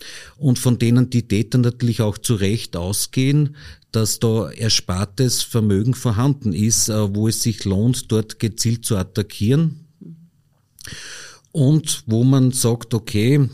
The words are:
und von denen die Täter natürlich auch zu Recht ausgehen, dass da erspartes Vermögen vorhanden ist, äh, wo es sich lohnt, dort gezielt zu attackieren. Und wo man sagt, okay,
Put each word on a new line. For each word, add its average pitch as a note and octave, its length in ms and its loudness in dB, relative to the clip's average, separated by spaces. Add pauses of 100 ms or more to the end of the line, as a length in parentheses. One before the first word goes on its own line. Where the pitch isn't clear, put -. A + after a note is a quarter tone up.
(380)
und B2+ 200 2
von A#2+ 200 0
denen A#2+ 320 4
die A#2+ 180 0
Täter G#2+ 300 0
natürlich A#2+ 420 0
auch G#2+ 160 0
zu - 200 -2
Recht G2 380 -2
ausgehen, C3 800 0 (380)
dass A2 260 0
da A2 320 0
erspartes G#2 920 -2
Vermögen A2 520 2
vorhanden B2 580 0
ist, G#2+ 360 0
äh, G#2+ 260 0
wo G#2+ 140 0
es A2 140 -2
sich - 220 -2
lohnt, G#2 460 0
dort G#2+ 300 -2
gezielt A#2 440 -2
zu A2+ 120 0
attackieren. G#2+ 920 -2 (1700)
Und D3+ 520 0
wo A2+ 180 2
man C3 280 4
sagt, A#2+ 420 -2
okay, A#2+ 600 0